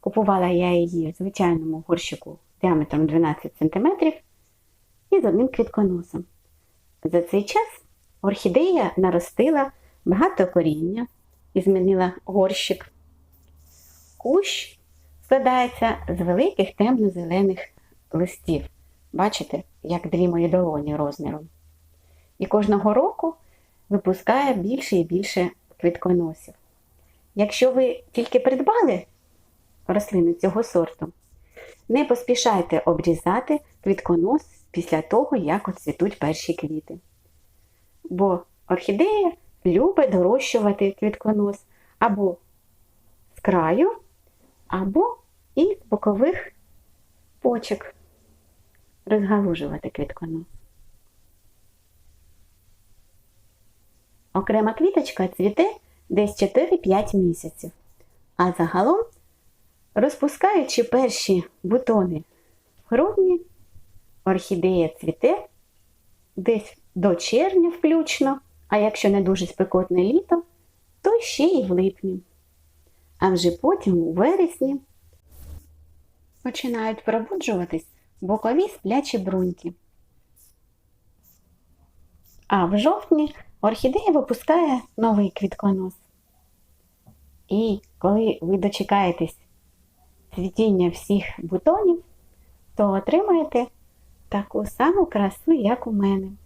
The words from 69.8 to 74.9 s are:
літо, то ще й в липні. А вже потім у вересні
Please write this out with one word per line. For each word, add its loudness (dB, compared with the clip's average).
літо, 0
то 4
ще -2
й 2
в -4
липні. -2
А 2
вже 2
потім 0
у 0
вересні 0